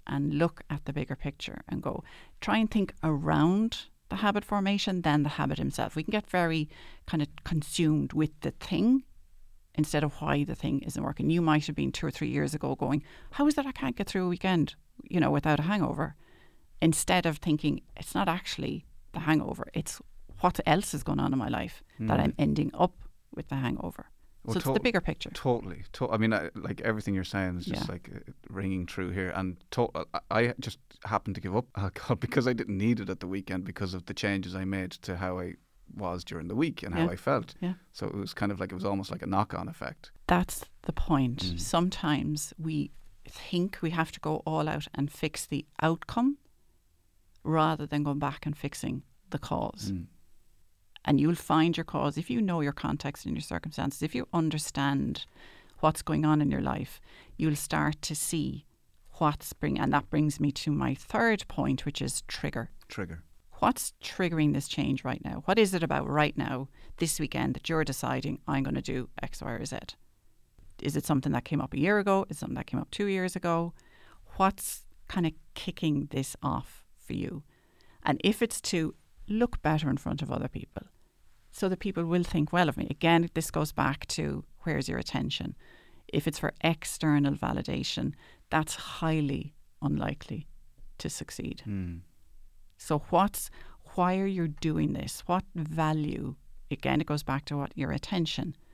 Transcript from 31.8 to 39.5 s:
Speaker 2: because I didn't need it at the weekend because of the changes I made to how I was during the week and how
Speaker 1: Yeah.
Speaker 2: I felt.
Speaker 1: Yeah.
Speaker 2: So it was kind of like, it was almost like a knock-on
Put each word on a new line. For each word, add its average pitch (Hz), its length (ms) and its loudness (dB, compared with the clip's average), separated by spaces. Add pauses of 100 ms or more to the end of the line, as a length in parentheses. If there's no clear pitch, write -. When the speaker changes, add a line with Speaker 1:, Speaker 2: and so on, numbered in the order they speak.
Speaker 2:
because - 300 2
I 127 60 2
didn't 107 260 -2
need 113 220 4
it 95 100 -6
at 92 80 -4
the - 80 -8
weekend 92 380 -4
because 92 280 -6
of 92 140 -8
the 101 80 -8
changes 95 400 -2
I 95 100 -4
made 92 280 -2 (100)
to 92 140 -4
how 92 240 -2
I 87 140 -6 (420)
was 90 260 -4
during 85 240 -8
the 90 80 -4
week 151 300 0
and - 100 -4
how 165 120 2
Speaker 1:
Yeah. 175 60 2
Speaker 2:
I - 40 -6
felt. - 440 -2
Speaker 1:
Yeah. 180 140 -2 (180)
Speaker 2:
So - 140 -6
it - 80 -4
was 101 200 -6
kind 101 180 -2
of 95 80 -4
like, 95 100 -4
it 98 60 -8
was 92 80 -6
almost 98 260 -2
like - 120 -8
a - 40 -6
knock-on 95 420 0